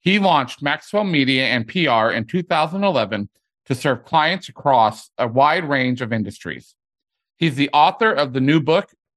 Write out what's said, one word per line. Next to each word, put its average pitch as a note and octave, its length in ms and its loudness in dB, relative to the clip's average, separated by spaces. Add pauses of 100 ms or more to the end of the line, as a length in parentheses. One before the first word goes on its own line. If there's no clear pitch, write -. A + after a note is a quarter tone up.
he G3 180 2
launched D#3 440 0
Maxwell D3+ 420 -2
Media C3+ 400 0
and A#2 240 -2
P F3 180 -2
R A2+ 240 2
in A2+ 140 -4
two F3 180 -4
thousand E3 400 -2
eleven G#2+ 460 -2 (360)
to C3 120 -4
serve B2 280 -2
clients E3 440 -2
across A2+ 720 0
a A#2+ 100 -2
wide D3 400 0
range B2+ 340 -2
of A2+ 100 -6
industries. F#2+ 640 -8 (640)
He's D#3+ 180 0
the C#3 180 0
author F3+ 380 2
of C#3+ 220 -2
the C3 80 -2
new D3 180 4
book, D#3+ 320 0 (260)